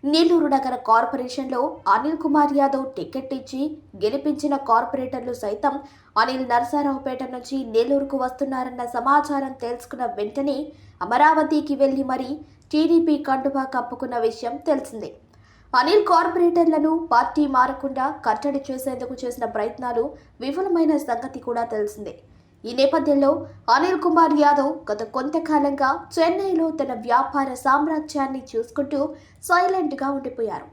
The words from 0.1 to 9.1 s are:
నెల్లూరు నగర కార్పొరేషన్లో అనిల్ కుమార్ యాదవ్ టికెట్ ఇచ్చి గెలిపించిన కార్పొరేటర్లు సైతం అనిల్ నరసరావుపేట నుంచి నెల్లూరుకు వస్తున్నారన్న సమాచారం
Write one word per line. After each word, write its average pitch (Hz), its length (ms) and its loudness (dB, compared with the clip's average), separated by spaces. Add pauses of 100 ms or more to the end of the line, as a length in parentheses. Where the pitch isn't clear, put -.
నెల్లూరు 330 400 4
నగర 262 220 0 (120)
కార్పొరేషన్లో 247 720 0 (340)
అనిల్ 294 300 0
కుమార్ 294 340 2
యాదవ్ 277 260 4 (140)
టికెట్ 269 400 -8
ఇచ్చి 262 240 -8 (400)
గెలిపించిన 277 540 0 (120)
కార్పొరేటర్లు 247 720 0
సైతం 220 340 -2 (480)
అనిల్ 262 300 0
నరసరావుపేట 269 800 -2
నుంచి 254 260 -8 (180)
నెల్లూరుకు 269 480 2
వస్తున్నారన్న 254 600 -6 (120)
సమాచారం 277 580 0 (100)